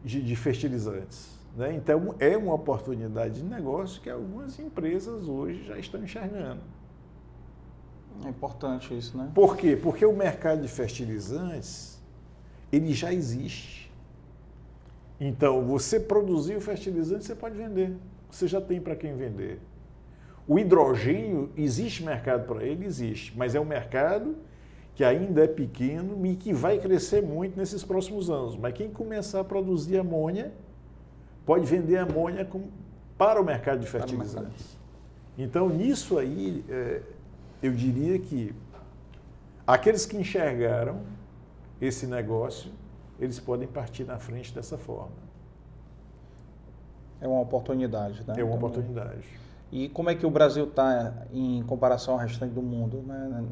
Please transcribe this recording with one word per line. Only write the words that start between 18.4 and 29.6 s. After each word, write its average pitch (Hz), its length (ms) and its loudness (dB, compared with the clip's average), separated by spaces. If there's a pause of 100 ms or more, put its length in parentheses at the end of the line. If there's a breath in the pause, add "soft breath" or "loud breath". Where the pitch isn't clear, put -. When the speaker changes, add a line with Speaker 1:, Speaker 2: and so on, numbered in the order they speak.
Speaker 1:
já 190 120 0
tem 180 200 -2
pra 160 160 -4
quem 147 200 -6
vender. 101 440 -6 (880 loud breath)
O 151 100 8
hidrogênio, 160 1000 6
existe 151 460 -2
mercado 135 440 0
pra 110 180 -4
ele? 160 220 -4
Existe. 123 500 -4
Mas 120 180 0
é 147 60 4
um 151 40 0
mercado 156 720 0 (580 loud breath)
que 139 100 2
ainda 156 400 6
é - 40 10
pequeno 156 800 -2
e 185 100 2
que 202 160 -4
vai 175 260 4
crescer 190 440 4
muito 180 340 -4
nesses 190 280 -4
próximos 185 460 -2
anos. 127 260 -2
Mas 120 160 -2
quem 208 180 -6
começar 208 500 -4
a 190 40 -2
produzir 185 540 0